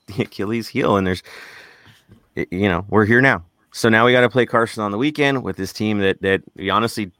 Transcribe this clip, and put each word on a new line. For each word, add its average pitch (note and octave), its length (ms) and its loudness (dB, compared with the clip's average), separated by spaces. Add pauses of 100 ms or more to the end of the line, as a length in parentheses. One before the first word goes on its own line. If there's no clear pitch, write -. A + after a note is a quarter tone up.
the G#2+ 180 -6
Achilles A2 440 -6
heel, B2 280 0
and F#2+ 100 2
there's, F#2 160 -2 (1120)
y-, - 140 -6
you F#2+ 180 -2
know, F#2 200 -2
we're G#2 180 4
here A#2 160 4
now. A#2+ 220 2 (320)
So - 120 0
now A2+ 180 4
we B2 60 4
gotta B2 160 4
play A#2+ 180 0
Carson A2+ 380 -2
on G2+ 80 -4
the G2+ 60 -6
weekend C#3 440 -2
with F#2+ 140 -8
this F#2+ 160 -8
team G#2+ 260 -2
that, F#2+ 240 0
that F#2+ 200 0 (120)
we F#2+ 160 -6
honestly G#2+ 480 -2